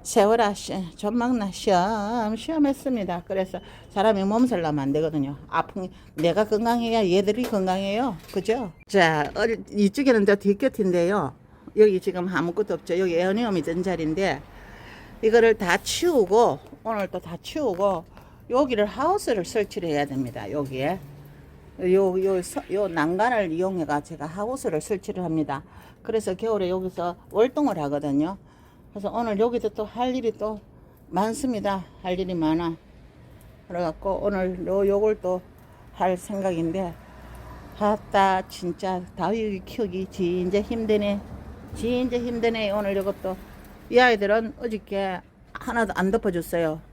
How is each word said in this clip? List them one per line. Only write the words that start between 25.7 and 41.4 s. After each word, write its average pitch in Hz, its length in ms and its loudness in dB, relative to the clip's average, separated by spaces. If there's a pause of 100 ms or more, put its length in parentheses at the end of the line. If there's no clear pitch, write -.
그래서 214 320 -2
겨울에 208 340 -2
여기서 180 480 -4 (140)
월동을 240 480 2
하거든요. 147 580 0 (540)
그래서 202 200 -6
오늘 220 280 -2
여기도 226 320 0
또 214 140 -6
할 247 300 -2
일이 226 180 -2
또 214 280 -6 (480)
많습니다. 202 760 -2 (180)
할 180 160 -2
일이 185 160 -4
많아. 165 420 0 (920)
그래갖고 180 540 -4
오늘 185 440 -2
요, 196 200 2
요걸 202 360 2
또 180 180 -2 (540)
할 185 220 0
생각인데, 180 760 -4 (840)
아따, 196 720 2
진짜 180 540 -6 (140)
다육이 202 480 -2
키우기 190 460 -4
진짜 180 500 0
힘드네. 208 600 0 (540)